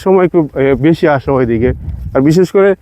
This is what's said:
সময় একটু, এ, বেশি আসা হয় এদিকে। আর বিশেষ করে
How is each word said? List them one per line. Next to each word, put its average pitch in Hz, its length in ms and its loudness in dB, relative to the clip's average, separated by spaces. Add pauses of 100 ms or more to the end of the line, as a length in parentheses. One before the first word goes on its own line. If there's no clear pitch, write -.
সময় 190 220 2
একটু, 175 120 0 (220)
এ, 135 40 2 (200)
বেশি 165 200 2 (100)
আসা - 180 -6
হয় 131 120 0
এদিকে। 117 260 0 (420)
আর 135 160 0
বিশেষ 170 260 2
করে 196 140 4 (120)